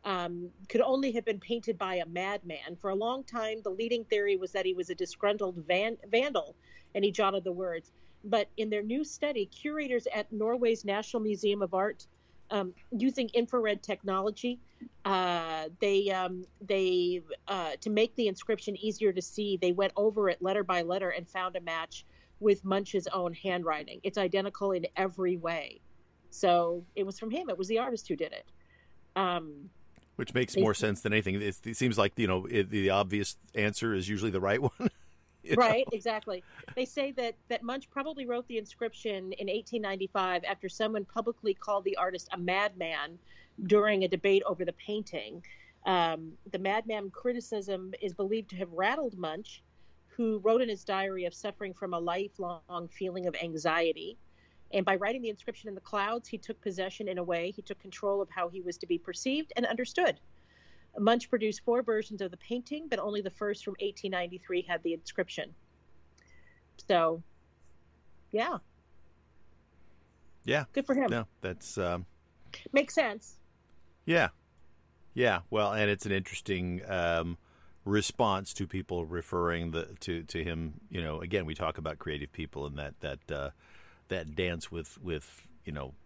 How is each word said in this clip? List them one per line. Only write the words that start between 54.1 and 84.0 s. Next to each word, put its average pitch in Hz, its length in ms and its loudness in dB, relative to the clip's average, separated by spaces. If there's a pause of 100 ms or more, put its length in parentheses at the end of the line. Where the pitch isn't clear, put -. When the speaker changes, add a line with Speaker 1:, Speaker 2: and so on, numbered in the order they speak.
Speaker 1:
And 190 120 2
by 196 120 4
writing 226 260 0
the 233 80 -4
inscription 214 380 -10
in 196 80 -8
the - 40 -10
clouds, 214 480 -2
he 220 100 -6
took - 220 -10
possession 190 460 -4
in 185 120 -4
a 180 40 -2
way. 175 320 -2
He 202 80 -12
took - 160 -10
control 196 420 -2
of 190 100 -2
how 175 180 -2
he 185 140 -8
was 175 160 -6
to - 100 -8
be 170 100 2
perceived 277 560 -2
and 240 100 0
understood. 254 540 0 (800)
Munch 226 300 4
produced 214 340 2
four 240 200 2
versions 214 400 -2
of 185 80 -4
the 175 80 -16
painting, 285 500 -6
but 233 100 -2
only 208 220 -2
the 190 100 -4
first 208 360 -4
from 196 140 -6
eighteen 196 320 -4
ninety-three 180 500 -2
had 170 200 -2
the 165 120 0
inscription. - 600 -6 (1300)
So, 165 340 4 (1080)
yeah. 240 240 0 (1900)
Speaker 2:
Yeah. 139 280 2
Speaker 1:
Good 269 140 0
for 269 80 2
him. 254 160 2
Speaker 2:
No, 113 160 0 (140)
that's, - 380 -6
um, 87 280 0 (640)
Speaker 1:
Makes 277 220 2
sense. 220 420 -2 (720)
Speaker 2:
Yeah. 156 220 4 (840)
Yeah. 113 260 4 (100)
Well, 104 220 2
and 107 180 4
it's 101 160 0
an 101 60 0
interesting, 90 760 -2
um, 85 480 2 (480)
response 101 720 2
to 101 120 -4
people 90 380 -4
referring 85 680 0
the, 82 280 -4
to, 85 240 -4
to 80 180 -6
him. 80 380 -4 (100)
You 87 120 -6
know, 78 180 -4
again, 90 260 -2
we 78 80 -6
talk 80 240 -2
about 78 200 -6
creative 73 340 -6
people 73 340 -8
and 71 120 -8
that, 71 220 -8
that, 71 300 -8
uh, 69 200 -4 (580)